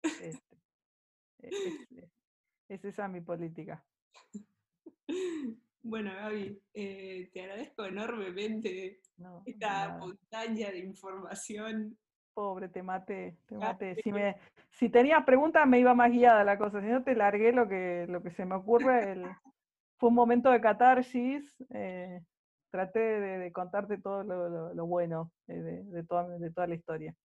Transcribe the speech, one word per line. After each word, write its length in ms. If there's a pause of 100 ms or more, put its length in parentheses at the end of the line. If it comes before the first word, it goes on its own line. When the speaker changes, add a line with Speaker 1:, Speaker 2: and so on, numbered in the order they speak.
Speaker 1:
Este, 540 (800)
e-, 100
es, 600 (580)
es 160
esa 220
mi 140
política. 640 (2000)
Speaker 2:
Bueno, 320
Gaby, 480 (120)
eh, 600
te 80
agradezco 440
enormemente 1160 (160)
Speaker 1:
No, 280
Speaker 2:
esta 220 (200)
Speaker 1:
nada. 100
Speaker 2:
montaña 760
de 80
información. 1160 (360)
Speaker 1:
Pobre, 360
te 120
maté, 640
te 100
Speaker 2:
Ah, 40
Speaker 1:
maté. 360
Speaker 2:
sí. 100
Speaker 1:
Si 60
me, 260 (340)
si 180
tenías 340
preguntas, 440
me 120
iba 140
más 180
guiada 320
la 140
cosa, 240
si 60
no 160
te 120
largué 360
lo 160
que, 420
lo 140
que 80
se 140
me 100
ocurre, 560
el, 120
Speaker 2:
<laughs> 300 (460)
Speaker 1:
fue 100
un 60
momento 340
de 120
catarsis, 920 (140)
eh, 520 (500)
traté 280
de, 380
de 140
contarte 480
todo 240
lo, 260
lo, 240
lo 140
bueno, 440 (160)
eh, 60
de, 300
de 220
toda, 220 (120)
de 120
toda 160
la 80
historia. 500